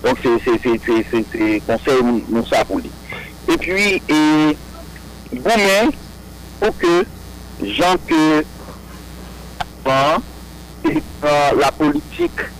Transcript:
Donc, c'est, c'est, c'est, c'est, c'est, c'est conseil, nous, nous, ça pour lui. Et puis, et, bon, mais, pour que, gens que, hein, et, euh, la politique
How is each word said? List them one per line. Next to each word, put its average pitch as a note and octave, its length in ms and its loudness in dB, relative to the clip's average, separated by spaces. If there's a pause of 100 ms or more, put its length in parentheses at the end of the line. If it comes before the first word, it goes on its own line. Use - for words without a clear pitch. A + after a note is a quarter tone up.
Donc, B3 200 2
c'est, C3 60 2 (140)
c'est, B2 200 2
c'est, A#2 240 0
c'est, A2+ 240 2
c'est, A2+ 200 0
c'est G#2+ 360 0
conseil, B2+ 360 2
nous, A#2+ 260 2
nous, A2 180 0
ça A2+ 180 2
pour F#2+ 140 -2
lui. - 100 -10 (580)
Et E3 100 4
puis, F#3+ 520 0
et, D#3 480 4 (760)
bon, A3+ 220 -2
mais, G3+ 340 4 (720)
pour - 200 0
que, F3 260 4 (580)
gens E3+ 320 2 (120)
que, D#3 360 4 (1400)
hein, C#3 320 4 (720)
et, - 80 2 (260)
euh, D3 280 6 (100)
la C#3 100 4
politique D3+ 680 0 (180)